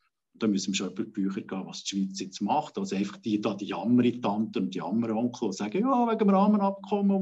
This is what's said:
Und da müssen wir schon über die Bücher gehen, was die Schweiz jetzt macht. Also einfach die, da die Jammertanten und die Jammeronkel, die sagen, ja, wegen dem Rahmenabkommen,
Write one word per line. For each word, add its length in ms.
Und 100
da 20
müssen 260
wir 40
schon 160
über 120
die 60
Bücher 300
gehen, 260
was 160
die 140
Schweiz 240
jetzt 200
macht. 380
Also 160
einfach 220
die, 240
da 140
die 120
Jammertanten 1000
und 100
die 40
Jammeronkel, 720
die 60
sagen, 240
ja, 260
wegen 120
dem 120
Rahmenabkommen, 920